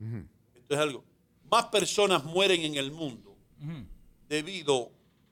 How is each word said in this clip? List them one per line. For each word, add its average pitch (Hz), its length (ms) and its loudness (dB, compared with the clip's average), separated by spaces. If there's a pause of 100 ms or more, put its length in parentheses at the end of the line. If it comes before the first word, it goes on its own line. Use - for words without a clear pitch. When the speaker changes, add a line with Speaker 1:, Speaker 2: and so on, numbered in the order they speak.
Speaker 1:
Ujú. 110 260 -8 (280)
Speaker 2:
Esto - 200 -4
es 143 60 0
algo. 143 240 -2 (460)
Más 226 160 4
personas 190 580 2
mueren 180 380 2
en 151 140 -2
el 135 140 -4
mundo 117 460 -12 (260)
Speaker 3:
Ujú. 147 240 -12 (420)
Speaker 2:
debido 151 640 0 (400)